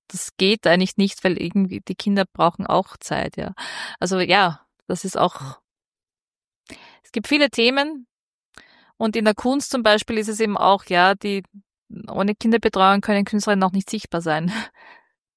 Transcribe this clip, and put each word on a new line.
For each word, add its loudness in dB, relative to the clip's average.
das -12
geht 2
eigentlich 2
nicht, -2
weil 0
irgendwie -2
die -10
Kinder -2
brauchen 0
auch -2
Zeit, -6
ja. -8
Also -2
ja, 2
das -6
ist -6
auch, -2
es -20
gibt -6
viele 2
Themen 0
und -2
in 2
der 4
Kunst -2
zum -2
Beispiel 2
ist -2
es -4
eben 0
auch, 2
ja, 4
die, -4
ohne -2
Kinderbetreuung 2
können 0
Künstlerinnen 0
noch 2
nicht -4
sichtbar -8
sein. -2